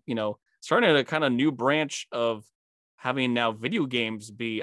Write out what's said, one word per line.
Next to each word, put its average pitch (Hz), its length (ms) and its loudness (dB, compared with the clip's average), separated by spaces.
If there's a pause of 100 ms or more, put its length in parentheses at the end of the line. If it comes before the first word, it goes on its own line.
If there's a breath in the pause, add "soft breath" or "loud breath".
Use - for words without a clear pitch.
you 131 100 -4
know, 107 240 -4 (220)
starting 208 340 2
a 139 100 4
kind 156 200 0
of 135 80 2
new 131 200 2
branch 147 600 0
of 117 320 -2 (520)
having 127 360 0
now 120 200 2
video 139 340 -2
games 110 440 -4
be 110 320 -6